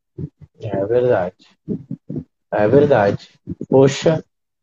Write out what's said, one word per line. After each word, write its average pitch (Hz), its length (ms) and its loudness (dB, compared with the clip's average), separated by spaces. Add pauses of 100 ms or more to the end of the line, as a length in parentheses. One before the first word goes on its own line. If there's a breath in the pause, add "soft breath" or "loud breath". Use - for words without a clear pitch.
(600)
É 98 260 -6
verdade. 117 600 -2 (1040)
É 107 180 0
verdade. 131 600 2 (400)
Poxa, 139 560 2 (380)